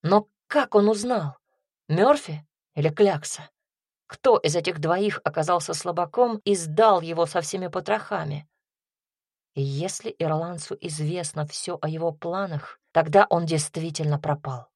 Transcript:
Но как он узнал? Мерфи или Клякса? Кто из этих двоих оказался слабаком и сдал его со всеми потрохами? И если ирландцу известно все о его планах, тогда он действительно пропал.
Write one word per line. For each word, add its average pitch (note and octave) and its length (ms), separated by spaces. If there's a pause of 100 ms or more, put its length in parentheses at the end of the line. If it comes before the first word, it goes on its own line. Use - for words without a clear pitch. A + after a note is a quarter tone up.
Но G3 260 (180)
как - 300
он G#3 120
узнал? G#3 500 (500)
Мерфи F3+ 580 (300)
или D#3 140
Клякса? F#3+ 600 (560)
Кто - 300
из D#3 180
этих D#3+ 240
двоих F3+ 460
оказался E3 500
слабаком F#3 720
и G3+ 100
сдал F3+ 460
его E3 260
со F3 140
всеми F#3 260
потрохами? E3+ 800 (1080)
И C#3 60
если D3 580
ирландцу E3 640
известно D#3 680
все - 360
о D3+ 60
его D#3+ 220
планах, E3+ 720 (120)
тогда E3 360
он E3+ 160
действительно D#3 720
пропал. C#3+ 580